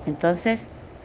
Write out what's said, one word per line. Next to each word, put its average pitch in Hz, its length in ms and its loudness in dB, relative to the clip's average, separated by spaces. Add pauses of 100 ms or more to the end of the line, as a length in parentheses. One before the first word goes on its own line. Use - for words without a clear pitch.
Entonces, 175 640 2 (340)